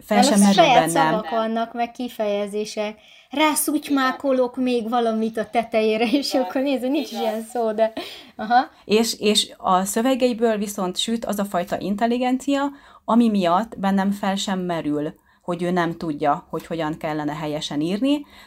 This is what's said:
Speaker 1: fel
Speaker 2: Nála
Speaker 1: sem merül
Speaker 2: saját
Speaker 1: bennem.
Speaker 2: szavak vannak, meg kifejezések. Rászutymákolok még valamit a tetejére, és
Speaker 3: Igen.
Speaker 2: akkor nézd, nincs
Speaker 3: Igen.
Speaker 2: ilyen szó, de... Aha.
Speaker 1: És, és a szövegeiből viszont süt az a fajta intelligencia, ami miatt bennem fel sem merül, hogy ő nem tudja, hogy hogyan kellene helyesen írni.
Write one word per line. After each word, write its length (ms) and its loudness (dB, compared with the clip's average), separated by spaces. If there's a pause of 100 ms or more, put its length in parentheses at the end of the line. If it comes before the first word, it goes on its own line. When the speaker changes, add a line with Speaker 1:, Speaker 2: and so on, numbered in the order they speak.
Speaker 1:
fel 160 0
Speaker 2:
Nála 120 6
Speaker 1:
sem 100 6
merül 140 8
Speaker 2:
saját 200 6
Speaker 1:
bennem. 160 6
Speaker 2:
szavak 400 2
vannak, 440 -2
meg 180 -4
kifejezések. 1080 -4 (300)
Rászutymákolok 1300 0
még 340 -2
valamit 480 0
a 120 -4
tetejére, 640 0
és 220 0
Speaker 3:
Igen. 120 0
Speaker 2:
akkor 160 -4
nézd, 280 -2
nincs 220 -2
Speaker 3:
Igen. 100 -6
Speaker 2:
ilyen 200 -2
szó, 300 -4
de... 220 0 (420)
Aha. 320 2 (180)
Speaker 1:
És, 340 2
és 380 0
a 260 2
szövegeiből 760 2
viszont 400 -4
süt 280 -4
az 140 -4
a 60 -2
fajta 340 -4
intelligencia, 920 0 (380)
ami 200 6
miatt 500 0
bennem 320 2
fel 240 -2
sem 240 -4
merül, 540 -4 (280)
hogy 220 -4
ő 80 0
nem 260 0
tudja, 520 -2
hogy 160 -16
hogyan 320 -6
kellene 360 -4
helyesen 480 -6
írni. 440 -2 (220)